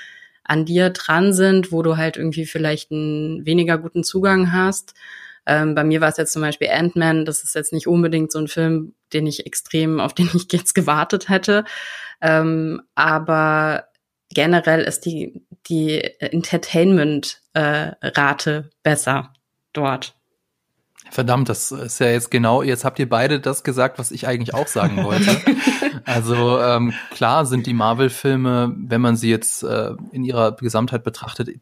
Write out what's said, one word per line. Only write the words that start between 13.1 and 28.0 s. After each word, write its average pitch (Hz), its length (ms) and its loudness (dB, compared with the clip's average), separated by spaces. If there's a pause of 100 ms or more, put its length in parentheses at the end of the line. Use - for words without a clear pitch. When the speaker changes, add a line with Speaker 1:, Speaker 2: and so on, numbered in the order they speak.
Speaker 1:
generell 165 500 2
ist - 180 -6
die, 165 400 -8 (260)
die 156 340 0 (200)
Entertainment, 165 1200 0 (100)
äh, 151 400 -2 (100)
Rate 147 680 0 (140)
besser 139 500 0 (400)
dort. 135 400 -4 (960)
Speaker 2:
Verdammt, 123 380 2
das - 240 -4
ist - 280 -8
ja 127 80 4
jetzt 120 240 0
genau, 120 320 4
jetzt 127 200 -2
habt 135 160 -4
ihr 135 80 0
beide 131 320 2
das 135 240 -4
gesagt, 127 360 0
was 120 120 -6
ich 117 160 -6
eigentlich 120 260 -2
auch 139 140 -2
sagen 113 360 0
wollte. 196 380 2
Speaker 1:
<laughs> 285 100 2 (540)
Speaker 2:
Also, 120 540 2
ähm, 120 340 2 (180)
klar 135 340 2
sind 127 220 -2
die 127 60 -2
Marvel-Filme, 123 1040 2